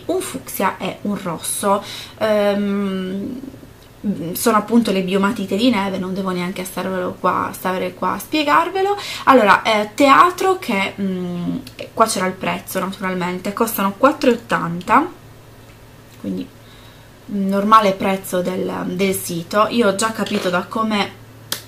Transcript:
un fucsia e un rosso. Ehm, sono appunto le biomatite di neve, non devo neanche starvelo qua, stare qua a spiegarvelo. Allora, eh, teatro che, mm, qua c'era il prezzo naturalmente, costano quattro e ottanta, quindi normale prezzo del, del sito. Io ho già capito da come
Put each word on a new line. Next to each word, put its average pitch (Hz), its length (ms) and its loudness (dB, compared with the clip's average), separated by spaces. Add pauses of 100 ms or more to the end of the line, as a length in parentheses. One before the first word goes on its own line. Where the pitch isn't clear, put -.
un 359 160 -2
fucsia - 560 -4
e - 240 -8
un 202 180 -4
rosso. 202 640 -2 (360)
Ehm, 202 1200 -2 (920)
sono 214 240 2
appunto 220 340 2
le 190 100 0
biomatite 196 540 0
di 240 160 4
neve, 196 260 -2
non 185 160 -4
devo 190 160 -4
neanche 180 340 -4
starvelo 185 560 -6
qua, 180 320 0
stare 185 440 -4
qua 185 160 -4
a 214 80 -4
spiegarvelo. 339 760 0 (280)
Allora, 220 400 6
eh, 214 320 0
teatro 359 640 6
che, 196 420 -2
mm, 175 540 -4 (400)
qua 220 100 4
c'era 196 220 -2
il 190 60 -4
prezzo 180 460 -6
naturalmente, 185 760 -4
costano 208 440 -2
quattro 285 320 4
e 233 40 6
ottanta, 175 680 0 (1160)
quindi 185 280 -6 (800)
normale 202 680 4
prezzo 190 480 -2
del, 185 300 -2 (180)
del 190 260 0
sito. 185 560 0
Io 233 160 4
ho 196 80 2
già 220 160 0
capito 202 400 -2
da 185 140 -2
come 214 560 -2 (460)